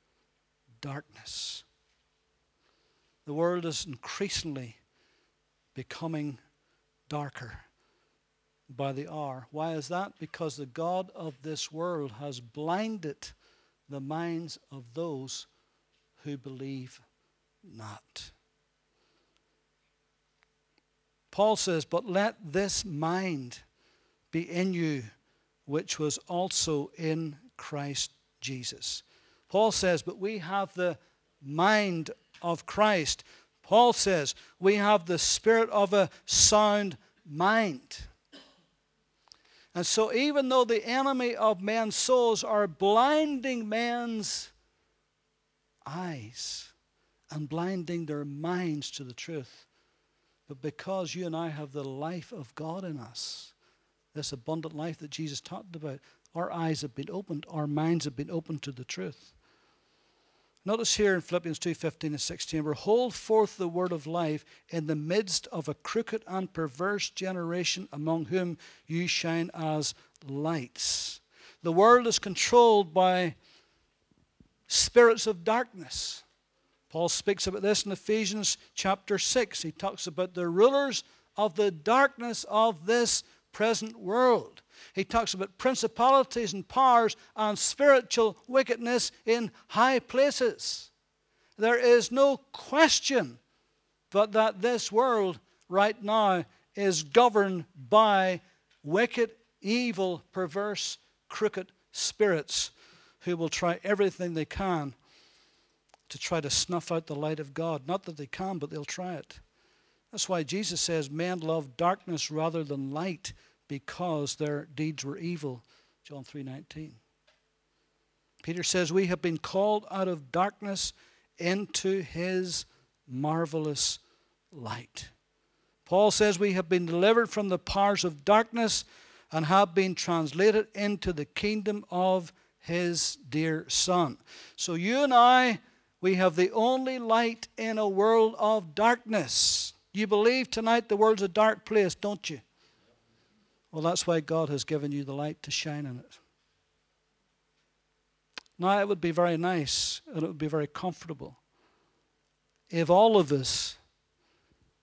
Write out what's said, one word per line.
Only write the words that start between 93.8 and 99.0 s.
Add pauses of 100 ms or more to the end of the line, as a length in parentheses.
but
that
this
world (280)
right
now (300)
is
governed (100)
by (420)
wicked, (240)